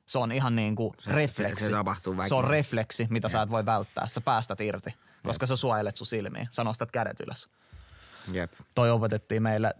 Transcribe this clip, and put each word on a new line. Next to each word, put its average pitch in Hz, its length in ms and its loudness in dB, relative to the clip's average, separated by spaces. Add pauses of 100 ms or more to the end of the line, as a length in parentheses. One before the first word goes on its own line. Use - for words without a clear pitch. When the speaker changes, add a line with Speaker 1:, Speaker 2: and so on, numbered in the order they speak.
Speaker 1:
Se - 120 0
on 117 140 0
ihan 127 240 2
niinku 107 420 0
Speaker 2:
Se, - 140 -6
Speaker 1:
refleksi. 117 480 0
Speaker 2:
se, 107 60 2
se 104 60 2
tapahtuu 95 400 -2 (160)
Speaker 1:
Se 135 60 2
on 131 80 4
Speaker 2:
väkisin. 127 80 4
Speaker 1:
refleksi, 123 600 2
mitä 113 180 0
sä 113 100 2
Speaker 2:
Jep. 107 40 4
Speaker 1:
et 104 80 -2
voi 110 160 0
välttää. 110 420 0
Sä - 120 -2
päästät 117 400 0
irti, 104 340 -4 (300)
koska 120 200 -2
Speaker 2:
Jep. 127 40 2
Speaker 1:
sä 127 80 2
suojelet 107 400 0
sun 120 100 -6
silmiä. 110 440 -4
Sä 120 140 -2
nostat 113 260 -4
kädet - 300 -4
ylös. - 280 -10 (840)
Speaker 2:
Jep. 90 200 -4 (220)
Speaker 1:
Toi 120 160 4
opetettiin 110 520 0
meille, 110 380 2